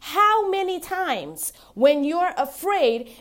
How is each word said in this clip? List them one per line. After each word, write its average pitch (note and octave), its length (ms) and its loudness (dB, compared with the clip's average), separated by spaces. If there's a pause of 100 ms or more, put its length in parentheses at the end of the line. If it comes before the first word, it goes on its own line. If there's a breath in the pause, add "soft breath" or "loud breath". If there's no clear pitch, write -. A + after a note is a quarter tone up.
How G#4 480 2
many F#4 300 -2
times C#4+ 760 -6 (220 loud breath)
when C#4+ 300 4
you're F4 320 0
afraid, C#4 760 -2 (100)